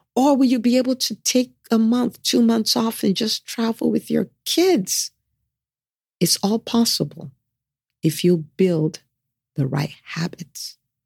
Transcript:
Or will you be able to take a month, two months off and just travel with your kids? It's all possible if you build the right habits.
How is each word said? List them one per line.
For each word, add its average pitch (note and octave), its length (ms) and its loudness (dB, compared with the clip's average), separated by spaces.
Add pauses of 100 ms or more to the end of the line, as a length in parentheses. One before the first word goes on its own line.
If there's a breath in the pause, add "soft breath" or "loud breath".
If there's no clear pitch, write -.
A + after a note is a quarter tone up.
(160 soft breath)
Or C#4 200 4
will C4 100 4
you B3 120 2
be A#3+ 180 2
able B3+ 200 0
to - 180 -6
take - 380 -2 (180)
a A3+ 80 4
month, A3+ 440 0
two - 200 2
months A3+ 340 2
off A3+ 280 -2
and G3 100 2
just - 320 -4
travel A#3 440 -4
with A3 200 -2
your A3+ 180 -2 (160)
kids? E4 680 0 (1080)
It's - 240 0
all G#3 160 0
possible E3 720 -2 (720)
if D#3+ 220 0
you F3 140 4 (180)
build D#3+ 440 0 (540)
the C#3 120 -2
right D3 360 -6
habits. - 760 -12 (300)